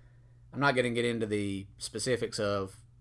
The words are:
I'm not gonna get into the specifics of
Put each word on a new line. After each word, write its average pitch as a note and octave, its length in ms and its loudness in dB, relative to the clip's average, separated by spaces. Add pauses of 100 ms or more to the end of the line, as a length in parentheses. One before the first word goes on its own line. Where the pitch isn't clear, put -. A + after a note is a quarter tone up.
(520)
I'm B2 80 -6
not C#3+ 140 4
gonna B2 160 2
get A#2 140 2
into A#2 220 0
the G2+ 400 -2 (100)
specifics A#2 640 -2
of G2+ 400 -2 (220)